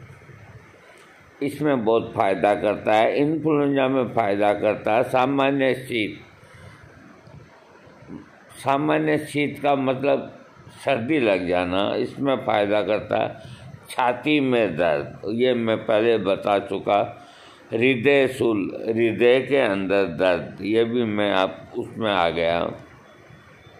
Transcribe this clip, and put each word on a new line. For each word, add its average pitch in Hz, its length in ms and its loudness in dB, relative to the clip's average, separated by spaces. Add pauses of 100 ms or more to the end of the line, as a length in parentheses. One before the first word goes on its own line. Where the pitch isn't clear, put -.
(1400)
इसमें 139 420 -2
बहुत 113 320 2
फ़ायदा 101 380 2
करता 101 400 0
है। 110 220 2
इन्फ्लुएंजा 143 720 0
में 131 260 0
फ़ायदा 104 400 2
करता 104 400 0
है। 123 80 2
सामान्य 135 720 0
शीत, 113 460 -4 (2500)
सामान्य 151 600 0
शीत 147 440 -4
का 143 140 2
मतलब 131 640 -2 (460)
सर्दी 135 340 0
लग 95 300 2
जाना, 90 480 0
इसमें 127 400 -2
फ़ायदा 104 460 0
करता 107 420 -2
है। 113 120 -8 (540)
छाती 135 500 0
में 117 360 0
दर्द, 76 520 -2
ये 120 260 0
मैं 113 220 0
पहले 113 420 2
बता 98 400 0
चुका। 101 680 -2 (440)
हृदय 131 560 4
शूल, 113 600 -2
हृदय 117 520 4
के 135 160 -2
अंदर 98 480 2
दर्द, 87 560 0
ये 110 240 2
भी 117 200 -2
मैं 104 280 0
आप 95 460 -2
उसमें 110 320 -4
आ 87 180 2
गया। 82 440 0 (1080)